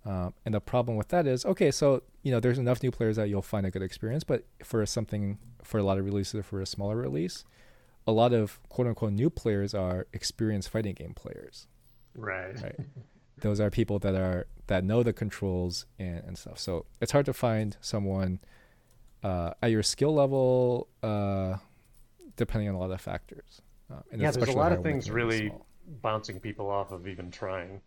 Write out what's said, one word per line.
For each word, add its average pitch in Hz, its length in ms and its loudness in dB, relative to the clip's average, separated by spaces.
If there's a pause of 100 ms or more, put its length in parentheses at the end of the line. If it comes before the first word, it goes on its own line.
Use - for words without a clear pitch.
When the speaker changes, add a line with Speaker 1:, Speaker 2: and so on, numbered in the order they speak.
Speaker 1:
Um, 92 280 -2 (120)
and 110 100 0
the 104 60 0
problem 120 360 0
with 104 120 -2
that 175 180 4
is, 127 180 0
okay, 185 260 4
so, 139 320 4 (200)
you 139 80 2
know, 120 80 4
there's 123 180 4
enough 123 240 2
new 127 80 2
players 110 280 2
that 107 120 2
you'll 101 120 0
find 101 240 -2
a 92 60 0
good 95 120 -4
experience, 113 400 -4
but - 220 0 (180)
for 110 220 2
something, 104 520 -2 (260)
for - 140 -2
a 101 60 4
lot 98 160 4
of 95 60 0
releases, 101 400 -2
for 98 160 -6
a 92 40 -4
smaller 104 300 -2
release, 139 480 -2 (640)
a 113 40 4
lot 117 220 6
of 107 260 0 (100)
quote 123 180 0
unquote 110 260 0
new 123 160 2
players 101 460 0
are 92 380 -2
experienced 107 560 -2
fighting 107 260 -2
game 85 180 -12
players. - 540 -14 (480)
Speaker 2:
Right. 95 480 -6
Speaker 1:
Right. - 160 -10 (280)
<laughs> - 300 -20
Those 104 220 0
are 104 100 4
people 104 300 2
that 95 160 2
are, 92 320 0 (200)
that 92 160 2
know 110 200 4
the 117 100 2
controls 90 720 -2 (140)
and, 90 260 -6
and 90 120 -10
stuff. - 220 -16
So 85 260 -4 (140)
it's 117 120 -2
hard 143 160 4
to 135 60 -2
find 110 480 0
someone, 95 580 -2 (840)
uh, 87 380 -2
at 117 80 2
your 110 140 4
skill 151 320 2
level, 127 720 4 (160)
uh, 98 540 0 (800)
depending 107 320 0
on 95 40 -2
a 92 60 -4
lot 92 100 -2
of 92 100 -4
factors. - 600 -12 (300)
Uh, 131 100 -14 (100)
and 113 80 -8
Speaker 2:
Yeah, 151 120 4
there's 120 40 -2
a 123 40 0
Speaker 1:
especially 127 160 2
Speaker 2:
lot 160 160 4
of 170 80 2
Speaker 1:
hard - 40 -4
when 156 100 0
Speaker 2:
things 123 120 -2
Speaker 1:
they're 104 80 -6
really 117 220 2
Speaker 2:
really 107 140 0
Speaker 1:
small. - 180 -14 (340)
Speaker 2:
bouncing 107 380 -2
people 101 320 -6
off 98 200 -2
of 92 160 -10
even 90 220 -10
trying. 95 580 -8